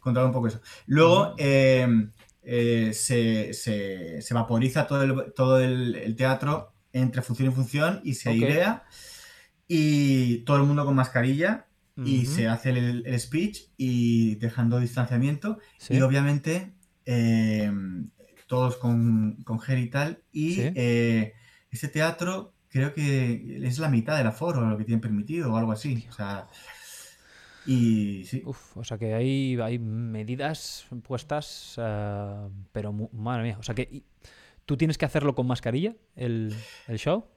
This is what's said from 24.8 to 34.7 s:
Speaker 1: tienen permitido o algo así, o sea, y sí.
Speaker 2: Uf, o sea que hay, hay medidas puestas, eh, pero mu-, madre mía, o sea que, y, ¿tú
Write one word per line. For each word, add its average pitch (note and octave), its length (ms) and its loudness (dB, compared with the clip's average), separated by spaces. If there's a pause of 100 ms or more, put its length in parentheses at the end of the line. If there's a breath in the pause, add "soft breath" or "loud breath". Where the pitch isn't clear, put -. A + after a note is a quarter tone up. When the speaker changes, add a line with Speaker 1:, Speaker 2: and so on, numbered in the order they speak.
Speaker 1:
tienen A2+ 180 0
permitido A2+ 500 -2
o A2 60 0
algo A2+ 140 0
así, A#2 360 -6
o - 40 -20
sea, G2 340 -8 (1200 loud breath)
y A2 580 2
sí. C3 220 -8
Speaker 2:
Uf, - 300 -14
o A2+ 80 -12
sea A2+ 140 -10
que A2 160 -4
hay, C3 460 -2
hay A#2 180 -4
medidas A#2 1080 -8 (160)
puestas, - 720 -8
eh, G#2 720 -6 (240)
pero G#2 200 -6
mu-, G#2+ 200 -6
madre A#2 300 -4
mía, A2+ 160 -4
o A2 40 -16
sea A#2+ 120 -6
que, B2+ 160 -4
y, C#3 140 -18 (600 loud breath)
¿tú C#3+ 120 -2